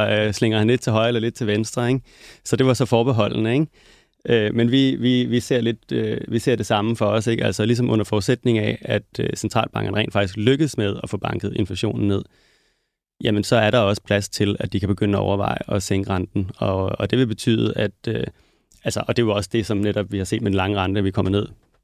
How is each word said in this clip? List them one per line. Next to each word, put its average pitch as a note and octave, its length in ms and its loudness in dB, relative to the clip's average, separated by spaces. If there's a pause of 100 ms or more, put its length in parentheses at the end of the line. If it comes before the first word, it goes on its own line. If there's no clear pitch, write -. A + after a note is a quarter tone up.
øh, G#2+ 240 2
slinger A2 240 2
han G#2+ 100 4
lidt B2 140 2
til - 100 0
højre A2 160 2
eller A#2+ 140 0
lidt A#2 140 -4
til A#2 120 -4
venstre, A2 420 -2
ikke? B2+ 120 0 (440)
Så - 100 0
det C3 100 4
var C3 80 4
så B2+ 120 0
forbeholdene, A2+ 680 2
ikke? D3+ 140 2 (600)
Øh, A2 260 2
men A#2 160 2
vi, C3+ 240 4
vi, B2 300 2
vi A#2+ 140 0
ser B2 220 0
lidt, A#2 300 -4
øh, A2+ 260 -2 (100)
vi A#2 120 0
ser B2 160 2
det A2 100 -2
samme A2 300 0
for A2 100 0
os, G#2+ 220 0
ikke? A#2 180 0
Altså, G#2+ 200 0
ligesom A#2+ 240 2
under A2 160 2
forudsætning A2+ 520 0
af, A2 240 -2
at, A2 220 -2 (160)
øh, A#2 160 -2
centralbankerne G#2+ 600 -2
rent G#2+ 160 -2
faktisk G2+ 240 0
lykkes C3+ 400 2
med G2+ 260 -2
at - 60 -8
få G#2 80 -4
banket - 380 -6
inflationen G#2 520 -2
ned, G2+ 160 0 (1000)
jamen, G#2 200 2
så B2 120 0
er G#2+ 160 4
der B2+ 80 2
også G#2 260 2
plads G2+ 240 0
til, G2+ 300 0
at - 140 -4
de G2+ 60 -2
kan G2+ 100 0
begynde G2+ 280 2
at G2+ 40 0
overveje G2 360 0 (100)
at G2+ 160 -2
sænke G2 260 -2
renten. F#2+ 480 -2
Og, G2 220 0 (200)
og G2+ 120 -2
det A#2+ 80 4
vil C3 80 2
betyde, A2+ 480 0
at, G#2+ 160 -2 (160)
øh, A2+ 160 -2 (600)
altså, - 240 -4
og A2+ 80 -2
det A#2+ 60 2
er A#2+ 40 2
jo G#2+ 80 2
også G#2 200 -2
det, A2+ 120 0
som G#2+ 120 -2
netop G2+ 340 -2
vi G2+ 60 -4
har F#2+ 80 -2
set A2 160 -2
med A2 100 0
den F#2+ 60 2
lange G2 200 0
rente, F#2+ 220 -2
at G2+ 60 0
vi G2 60 0
kommer G2 200 0
ned. G2+ 140 0 (380)